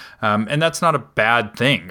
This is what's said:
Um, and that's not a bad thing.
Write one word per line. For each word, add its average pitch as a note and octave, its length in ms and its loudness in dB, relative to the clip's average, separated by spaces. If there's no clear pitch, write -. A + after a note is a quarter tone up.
Um, G#2+ 300 0
and D3 100 0
that's E3 220 -2
not E3 120 2
a C#3 40 -2
bad A2+ 580 0
thing. A#2+ 340 0